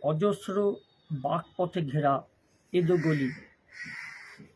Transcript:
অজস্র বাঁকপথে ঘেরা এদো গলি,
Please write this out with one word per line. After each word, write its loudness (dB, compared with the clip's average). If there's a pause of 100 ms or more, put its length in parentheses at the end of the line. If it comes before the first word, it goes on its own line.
অজস্র 0 (380)
বাঁকপথে -2
ঘেরা 2 (500)
এদো 4
গলি, 2 (1200)